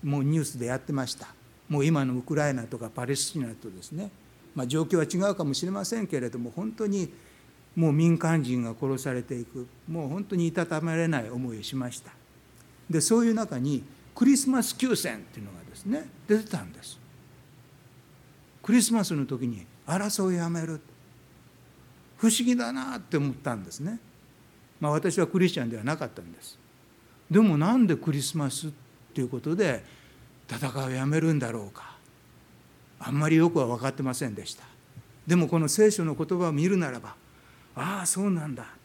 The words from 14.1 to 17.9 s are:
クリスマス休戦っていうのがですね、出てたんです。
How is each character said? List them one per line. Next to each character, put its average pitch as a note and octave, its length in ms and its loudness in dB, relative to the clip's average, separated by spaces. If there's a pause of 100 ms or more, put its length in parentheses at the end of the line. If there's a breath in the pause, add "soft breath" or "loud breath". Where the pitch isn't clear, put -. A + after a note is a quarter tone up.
ク B3 120 4
リ C#4 100 8
ス C4 140 2
マ B3+ 120 2
ス - 140 -4
休 B3 200 0
戦 A#2 220 -4
っ - 20 -12
て - 200 -16
い - 20 -10
う G2+ 40 -12
の G2 60 -16
が F2 60 -18 (100)
で - 80 -20
す - 100 -14
ね、 C#4+ 220 -4 (180)
出 G#3+ 120 4
て A3 120 -6
た D3 100 -4
ん F2+ 120 -14
で - 100 -20
す。 - 160 -18 (1600)